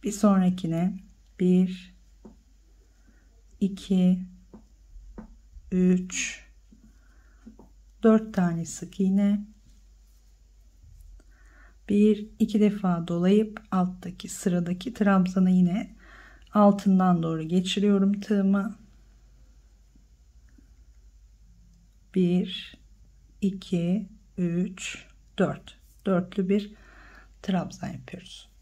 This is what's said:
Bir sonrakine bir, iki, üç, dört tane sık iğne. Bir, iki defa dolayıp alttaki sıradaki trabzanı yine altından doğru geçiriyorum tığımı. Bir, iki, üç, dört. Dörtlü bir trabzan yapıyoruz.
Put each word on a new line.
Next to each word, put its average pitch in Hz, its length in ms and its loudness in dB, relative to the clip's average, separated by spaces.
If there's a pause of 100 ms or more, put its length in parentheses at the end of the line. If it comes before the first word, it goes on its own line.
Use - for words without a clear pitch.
Bir 202 80 -4
sonrakine 180 880 0 (400)
bir, 185 560 0 (1600)
iki, 185 640 0 (1500)
üç, 185 760 -2 (1600)
dört 220 300 2
tane 170 320 -2
sık - 340 -16
iğne. 202 460 0 (2500)
Bir, 208 400 2 (100)
iki 214 200 0
defa 185 480 0
dolayıp 196 540 2 (100)
alttaki 180 580 -6
sıradaki 180 640 -4
trabzanı 190 580 2
yine 185 440 2 (580)
altından 190 680 4
doğru 160 200 -4
geçiriyorum 196 760 0
tığımı. 196 580 0 (3500)
Bir, 180 640 -2 (640)
iki, 185 680 -4 (280)
üç, 180 680 -6 (320)
dört. - 400 -4 (280)
Dörtlü 185 440 -2
bir 202 240 -2 (680)
trabzan - 460 -4
yapıyoruz. - 640 -16 (120)